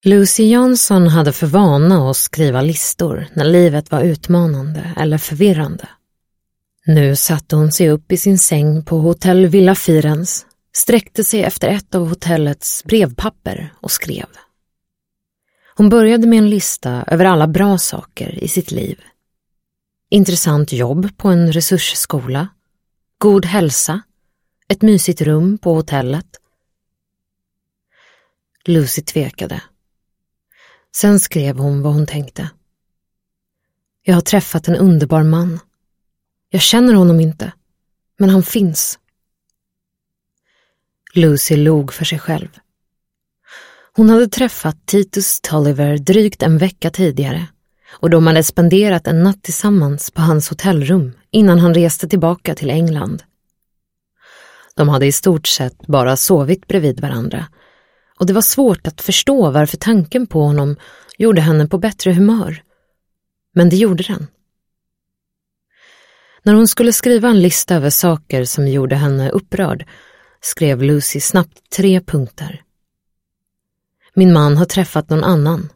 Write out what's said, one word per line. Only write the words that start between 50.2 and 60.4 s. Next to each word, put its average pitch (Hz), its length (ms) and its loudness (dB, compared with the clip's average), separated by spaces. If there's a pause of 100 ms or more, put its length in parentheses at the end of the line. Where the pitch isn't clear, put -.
hans 156 280 0
hotellrum 160 600 -2 (200)
innan 175 280 4
han 170 140 4
reste 165 340 0
tillbaka 165 480 -2
till 143 140 -8
England. 151 540 -4 (1500)
De 147 140 0
hade 139 160 0
i 139 60 2
stort 160 360 -2
sett - 400 -6
bara 135 300 0
sovit 160 500 0
bredvid 147 320 -2
varandra 139 480 -8 (720)
och 185 60 0
det 185 80 0
var 214 80 2
svårt 240 460 0
att - 140 -10
förstå 208 500 0
varför 147 260 0
tanken 220 500 -2
på 156 160 -2